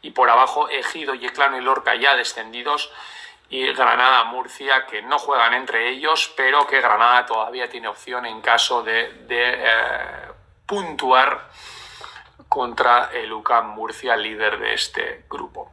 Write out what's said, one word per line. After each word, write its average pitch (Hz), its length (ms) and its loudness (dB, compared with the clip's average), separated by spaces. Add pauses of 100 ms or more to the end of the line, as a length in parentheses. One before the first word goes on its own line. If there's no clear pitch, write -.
y - 100 -16
por 127 180 4
abajo 131 400 4
Ejido, 139 460 -6
Yeclano 131 420 -2
y 127 40 -6
Lorca 127 340 0
ya 135 200 2
descendidos, 120 760 -6 (580)
y 131 240 -4
Granada, 123 500 4
Murcia, 127 640 -2
que 107 160 -8
no 139 160 0
juegan 120 340 2
entre 123 360 -2
ellos, 151 460 -2
pero 139 300 4
que 135 160 2
Granada 120 440 4
todavía 117 440 -4
tiene 117 180 -12
opción 123 380 -10
en 110 160 -12
caso 117 400 2
de, 113 280 -2 (180)
de, 123 300 0
eh, 120 760 -2 (340)
puntuar 139 840 0 (1000)
contra 120 640 2
el 113 180 -6
ucam 110 380 0
Murcia, 110 460 -4
líder 107 420 -2
de 104 160 -4
este - 560 -6
grupo. - 440 -14